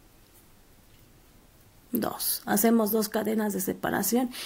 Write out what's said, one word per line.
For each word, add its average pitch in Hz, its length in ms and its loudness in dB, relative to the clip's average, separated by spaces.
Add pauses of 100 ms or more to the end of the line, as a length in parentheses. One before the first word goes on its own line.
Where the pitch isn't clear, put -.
(1900)
dos. - 540 -2
Hacemos 220 460 4
dos 214 180 0
cadenas 214 460 0
de 185 80 -2
separación 233 680 0 (160)